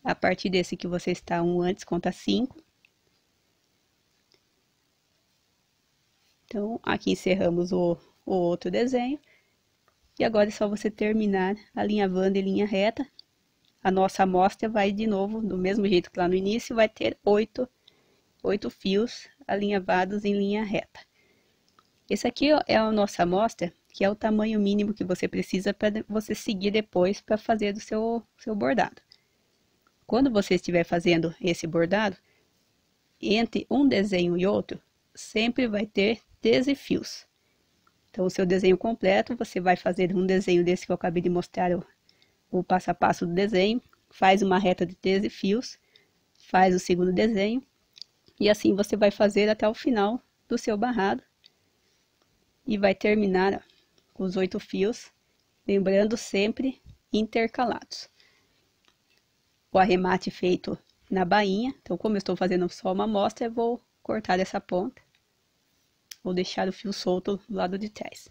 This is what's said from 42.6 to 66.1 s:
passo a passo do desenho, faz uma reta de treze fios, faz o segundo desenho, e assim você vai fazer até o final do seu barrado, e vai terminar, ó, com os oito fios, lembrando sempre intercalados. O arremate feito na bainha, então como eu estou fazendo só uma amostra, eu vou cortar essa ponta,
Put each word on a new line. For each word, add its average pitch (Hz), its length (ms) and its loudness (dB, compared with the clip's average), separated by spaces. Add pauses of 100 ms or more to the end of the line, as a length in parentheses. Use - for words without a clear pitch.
passo 185 260 0
a 175 40 0
passo 180 340 0
do 170 60 -4
desenho, 202 480 2 (280)
faz 196 320 4
uma 190 160 2
reta 185 280 0
de 180 100 -12
treze 190 340 0
fios, - 480 -4 (560)
faz 185 400 2
o 180 60 2
segundo 180 320 0
desenho, 214 500 0 (800)
e 208 100 4
assim 208 240 4
você 202 220 0
vai 202 160 4
fazer 208 380 2
até 214 180 0
o 214 60 0
final 220 500 -2 (240)
do 233 100 -2
seu 220 200 -2
barrado, 220 440 -2 (1500)
e 214 80 0
vai 196 160 4
terminar, 196 600 2
ó, - 60 -6 (540)
com - 100 -8
os 185 120 -4
oito 190 240 -2
fios, 196 500 -2 (560)
lembrando 196 520 2
sempre 226 640 -2 (320)
intercalados. 226 960 -2 (1600)
O 190 80 4
arremate 185 500 2
feito - 480 -2 (320)
na 185 140 0
bainha, 202 580 0
então 175 160 -6
como 214 180 -2
eu 196 40 0
estou 190 160 -4
fazendo 185 320 0
só - 240 -6
uma 202 140 0
amostra, 214 420 -2
eu 226 60 -6
vou 233 280 -2 (220)
cortar 214 340 -2
essa 185 220 -2
ponta, 196 420 -6 (1200)